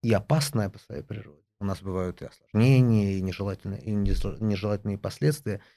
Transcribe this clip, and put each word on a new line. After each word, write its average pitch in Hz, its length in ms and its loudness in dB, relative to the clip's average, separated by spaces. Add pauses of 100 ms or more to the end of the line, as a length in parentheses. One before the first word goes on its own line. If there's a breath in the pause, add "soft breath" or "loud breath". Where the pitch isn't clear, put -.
и 117 100 2
опасная 113 560 0
по - 100 -16
своей - 240 -12
природе. 73 400 -14 (160)
У 101 60 -6
нас 95 160 -4
бывают 92 400 -6
и - 40 -12
осложнения, 113 920 4
и 95 40 -4
нежелательные, 98 600 -6
и 107 100 -6
нежел-, 101 500 0
нежелательные 104 560 -2
последствия. 147 640 -4 (160)